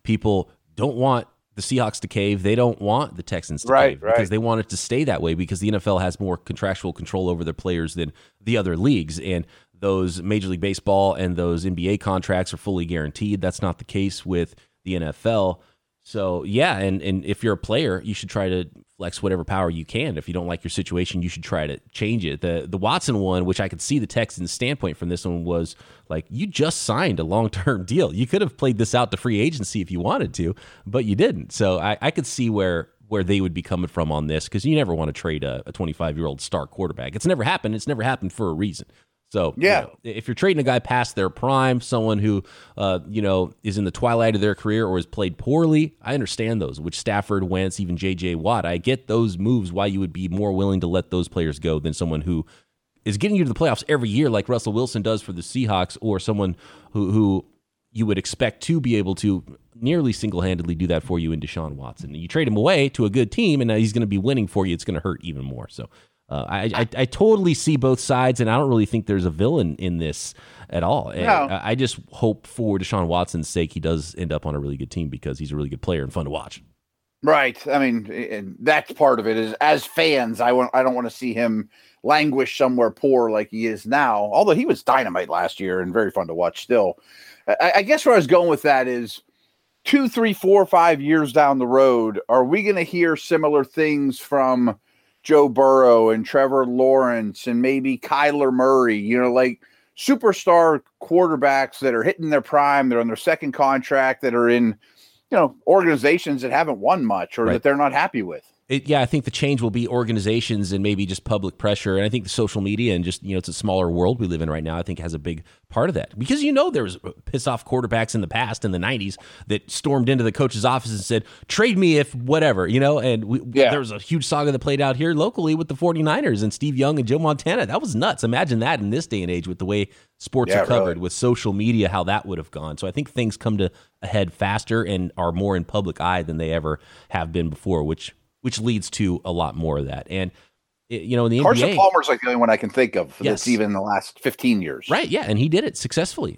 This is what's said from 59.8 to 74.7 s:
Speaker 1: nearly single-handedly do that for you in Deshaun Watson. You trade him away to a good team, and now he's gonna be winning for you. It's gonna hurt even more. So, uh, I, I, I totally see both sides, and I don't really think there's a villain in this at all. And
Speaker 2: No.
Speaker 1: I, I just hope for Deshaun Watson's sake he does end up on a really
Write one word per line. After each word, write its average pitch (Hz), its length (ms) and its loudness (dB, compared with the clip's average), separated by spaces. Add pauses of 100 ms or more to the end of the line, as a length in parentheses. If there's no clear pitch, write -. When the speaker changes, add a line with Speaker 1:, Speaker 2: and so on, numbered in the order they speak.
Speaker 1:
nearly 139 320 2
single-handedly 87 640 -2
do 87 100 -2
that 82 160 0
for 87 160 -4
you 80 140 -2
in 78 80 -4
Deshaun 76 320 -8
Watson. 67 420 -14
You 85 140 -12
trade 156 180 0
him 107 100 0
away 139 340 2
to 123 140 0
a 104 60 2
good 117 220 0
team, 175 280 2
and 120 60 0
now 110 100 2
he's 110 160 2
gonna 117 140 0
be 101 120 0
winning 117 280 0
for 95 180 -2
you. 90 100 -2
It's 85 100 -6
gonna 85 160 -4
hurt 92 240 -6
even 71 200 -10
more. 64 240 -10
So, 58 200 -16 (420)
uh, 69 180 -6
I, 95 140 -4 (120)
I, 117 220 -2
I 131 80 0
totally 196 480 2
see 156 240 0
both 127 240 2
sides, 127 400 0
and 113 80 2
I 113 80 2
don't 139 140 2
really 113 160 4
think 113 200 -2
there's 95 200 0
a 87 40 0
villain 98 460 0
in 87 220 -4
this 78 340 -6 (380)
at 85 120 -4
all. 113 280 -2
And 82 160 -4
Speaker 2:
No. 156 280 2
Speaker 1:
I, 98 180 -4
I - 20 0
just 127 240 -2 (140)
hope - 340 -2
for 107 320 -2
Deshaun 90 300 -2
Watson's 85 380 -2
sake 85 280 -4
he - 40 -10
does 80 380 -2
end 82 160 -6
up 76 140 -4
on 73 80 -4
a 73 40 -4
really 71 200 -6